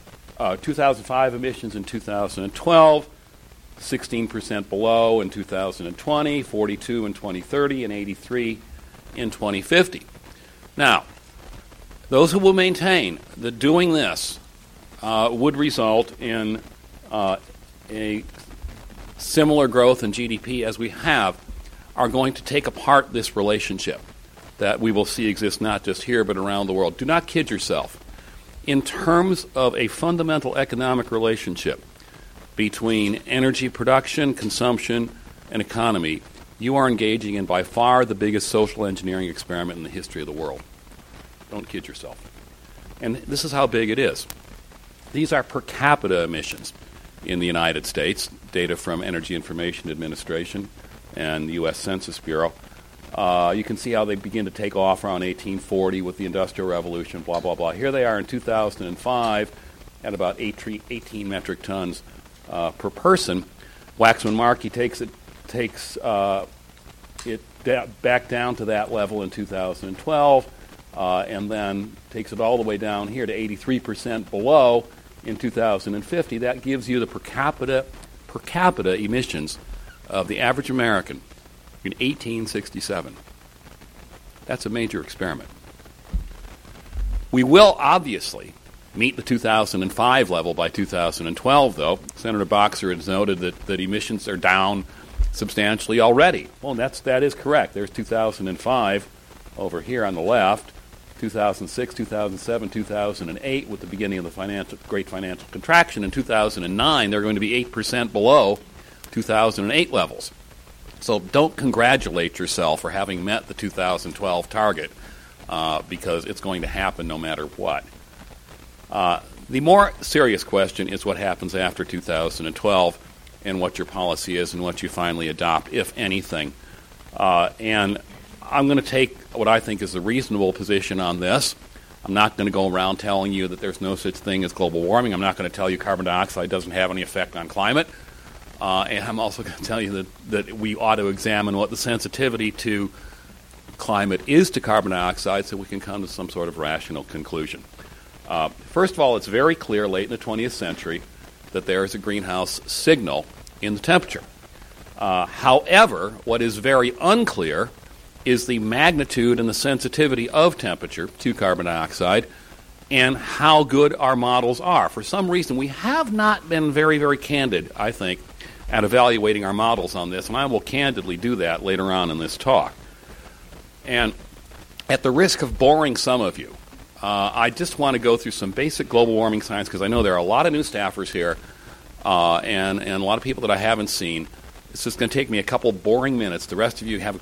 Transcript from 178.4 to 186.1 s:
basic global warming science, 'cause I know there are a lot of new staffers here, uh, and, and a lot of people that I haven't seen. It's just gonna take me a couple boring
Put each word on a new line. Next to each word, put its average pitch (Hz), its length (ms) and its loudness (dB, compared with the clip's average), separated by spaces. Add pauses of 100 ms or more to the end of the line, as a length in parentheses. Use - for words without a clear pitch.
basic - 360 -4
global 117 260 4
warming 110 280 2
science, 107 260 -6
'cause 95 140 -4
I 98 60 0
know 117 160 4
there 95 100 4
are 87 40 2
a 87 40 0
lot 117 240 2
of 160 60 2
new 151 100 0
staffers 101 480 -4
here, 85 260 -2 (680)
uh, 85 320 4
and, 98 440 -2
and 95 220 -4
a - 20 -2
lot 107 140 2
of - 60 -10
people 131 160 -4
that 110 100 2
I 98 60 4
haven't 107 320 0
seen. 82 400 -4 (420)
It's - 140 -10
just 117 140 -6
gonna 110 120 0
take 131 180 0
me 107 100 0
a 98 40 0
couple 117 300 2
boring 123 440 2